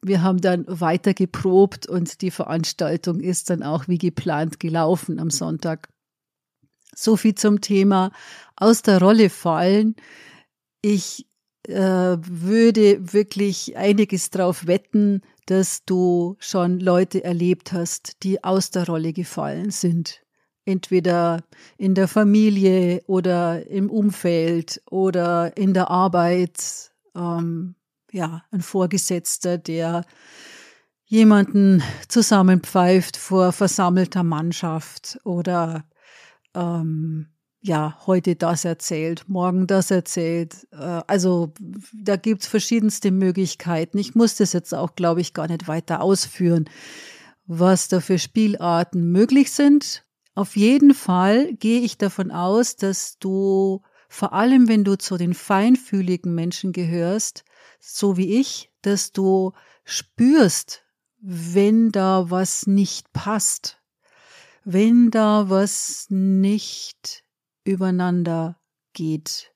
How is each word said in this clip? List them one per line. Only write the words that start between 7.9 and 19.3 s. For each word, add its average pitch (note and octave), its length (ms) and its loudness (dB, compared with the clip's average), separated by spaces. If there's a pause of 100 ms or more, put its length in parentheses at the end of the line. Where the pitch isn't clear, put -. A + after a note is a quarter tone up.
aus G#3+ 280 2
der F#3+ 160 4
Rolle G3+ 300 6
fallen. F#3+ 680 0 (840)
Ich, - 460 -2 (400)
äh, - 60 -12 (480)
würde G3+ 920 2
wirklich G3+ 600 -2
einiges G3+ 540 0
drauf F3+ 380 -2
wetten, G3 540 0 (260)
dass F#3+ 380 -2
du F3+ 540 0
schon F3+ 400 -2
Leute F3+ 440 0
erlebt F3 500 -2
hast, - 500 -8
die F#3+ 200 -2
aus F#3 280 -2
der F3+ 140 -2
Rolle E3 260 -4
gefallen E3 600 -8